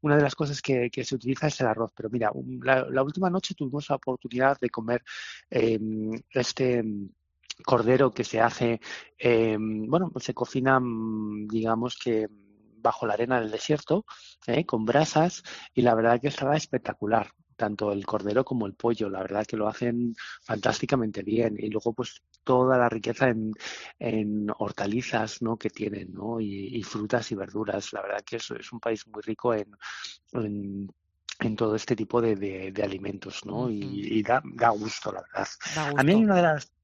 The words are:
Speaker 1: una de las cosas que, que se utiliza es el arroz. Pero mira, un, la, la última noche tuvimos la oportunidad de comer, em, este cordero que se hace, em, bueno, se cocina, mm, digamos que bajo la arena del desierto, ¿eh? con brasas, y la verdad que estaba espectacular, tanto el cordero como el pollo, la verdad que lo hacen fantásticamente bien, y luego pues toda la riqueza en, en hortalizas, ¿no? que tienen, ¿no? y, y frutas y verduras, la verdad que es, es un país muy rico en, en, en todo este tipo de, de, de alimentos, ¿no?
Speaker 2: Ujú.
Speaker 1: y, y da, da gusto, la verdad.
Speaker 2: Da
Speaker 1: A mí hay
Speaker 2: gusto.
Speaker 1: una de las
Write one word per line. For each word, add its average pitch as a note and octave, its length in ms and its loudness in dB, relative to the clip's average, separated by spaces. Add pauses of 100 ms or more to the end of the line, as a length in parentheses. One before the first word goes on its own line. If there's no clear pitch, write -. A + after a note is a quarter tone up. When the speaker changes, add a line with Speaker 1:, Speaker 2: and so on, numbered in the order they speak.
Speaker 1:
una D3 160 6
de D3+ 60 8
las C#3 120 2
cosas C#3+ 260 -2
que, A#2+ 300 2
que B2+ 140 -6
se C3+ 100 -2
utiliza B2+ 320 -2
es D3 140 -2
el B2+ 60 2
arroz. A2 280 0
Pero A2 140 -2
mira, A2+ 240 2
un, B2+ 280 -8
la, C3 280 4
la C3 140 2
última F3+ 260 0
noche F#3+ 260 -2
tuvimos C#3+ 340 -4
la C#3+ 60 2
oportunidad B2+ 640 0
de B2 100 -2
comer, A#2+ 340 -2 (460)
em, A2 640 0 (200)
este B2 520 0 (800)
cordero B2 480 6
que B2 140 -4
se A2 160 0
hace, A#2 400 2 (360)
em, A2 680 2
bueno, E3+ 320 2
se B2+ 140 -6
cocina, C3 460 2
mm, A2 680 -2
digamos A2+ 500 0
que A2 300 0 (540)
bajo A#2 240 0
la G#2+ 100 0
arena A#2+ 260 2
del G#2+ 100 -4
desierto, D3+ 540 -2 (420)
¿eh? B2 180 2
con A2 200 0
brasas, D#3 580 4 (300)
y B2+ 80 2
la A#2+ 140 6
verdad A#2 260 4
que C#3+ 80 -2
estaba C#3 260 0
espectacular, - 760 -2 (280)
tanto G#2 340 -2
el G2 140 -2
cordero G#2+ 400 0
como A#2 220 -2
el G2 60 -10
pollo, A2 360 0
la F#2+ 100 -6
verdad G2 260 -2
que A2+ 120 -6
lo G#2+ 100 0
hacen A#2+ 480 -2 (280)
fantásticamente A2 800 -2
bien, G#2+ 380 0
y G#2+ 100 -4
luego G#2+ 220 -2
pues - 300 -8 (240)
toda B2+ 320 6
la A#2+ 100 4
riqueza A#2 400 0
en, A2 240 0 (480)
en G#2+ 480 -2 (100)
hortalizas, G#2+ 840 -2
¿no? A2+ 160 0
que A2 120 -4
tienen, G2+ 440 -6
¿no? A2 260 -6
y, G2 280 -6 (100)
y G#2 60 -4
frutas G#2+ 500 -4
y - 20 -4
verduras, G2+ 560 -4
la G#2 100 -6
verdad G2+ 240 -4
que A#2+ 120 -8
es, - 140 -8
es A2+ 200 -12
un A#2 80 -12
país A2+ 280 -4
muy G#2+ 160 -12
rico A2+ 300 0
en, G#2 160 -2 (640)
en, G2+ 580 -4 (520)
en A2 160 0
todo A2 180 2
este A2 220 0
tipo G#2+ 240 0
de, A2 160 2
de, F#2+ 340 -6
de G2+ 120 -2
alimentos, G2 600 -8
¿no? G#2 180 -4
Speaker 2:
Ujú. B2 80 -2
Speaker 1:
y, G#2 480 -2
y G#2 40 0
da, A#2+ 220 2
da - 240 2
gusto, G#2+ 420 -2
la F#2 100 -8
verdad. G2 260 -6 (280)
Speaker 2:
Da D#3 220 -2
Speaker 1:
A C3 60 4
mí D3+ 100 6
hay G#3+ 60 8
Speaker 2:
gusto. A3 60 6
Speaker 1:
una G3+ 100 6
de F3+ 60 8
las D#3 300 2 (120)